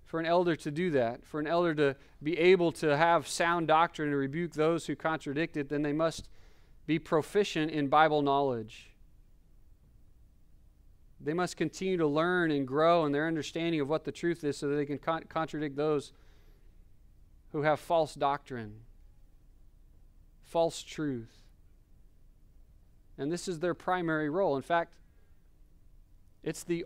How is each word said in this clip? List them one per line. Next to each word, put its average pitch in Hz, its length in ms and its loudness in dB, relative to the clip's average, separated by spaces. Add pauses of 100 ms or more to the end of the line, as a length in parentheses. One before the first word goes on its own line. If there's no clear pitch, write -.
for 160 140 -6
an 165 60 -4
elder 175 300 4
to 151 160 -6
do 170 180 -2
that, 127 340 0
for - 160 -8
an 151 60 -4
elder 170 300 2
to 143 200 2 (280)
be 160 160 -2
able 175 320 6
to 147 260 0
have 165 300 4
sound 170 400 0
doctrine 156 420 2
and 143 80 0
rebuke 147 360 -4
those 156 340 0
who 147 80 -4
contradict 160 600 -4
it, 143 140 -4
then 147 140 -2
they 147 100 -2
must 160 340 -2 (600)
be 160 100 2
proficient 160 720 0
in 147 200 -2
Bible 151 340 4
knowledge. 139 640 -2 (2250)
They 147 140 -4
must 180 220 -4
continue 185 400 -2
to 160 100 4
learn 165 420 2
and 139 180 0
grow 160 380 4
in 143 60 0
their 147 160 0
understanding 165 540 -2
of 135 60 -2
what 156 160 -2
the 143 80 -8
truth 170 320 -4
is 143 140 -2
so 147 100 -4
that 143 100 0
they 147 100 0
can 143 100 -4
con-, 160 320 -4
contradict 151 460 -4
those 147 360 -2 (1400)
who 156 100 -6
have 147 180 2
false 165 360 0
doctrine, 139 580 -4 (1700)
false 165 400 -2
truth. 131 600 -8 (1700)
And 139 160 -6
this 170 160 -8
is 170 120 -6
their 170 160 -2
primary 160 560 -2
role. 170 240 0
In 131 80 -4
fact, 170 320 -2 (1500)
it's - 220 -8
the 170 220 -4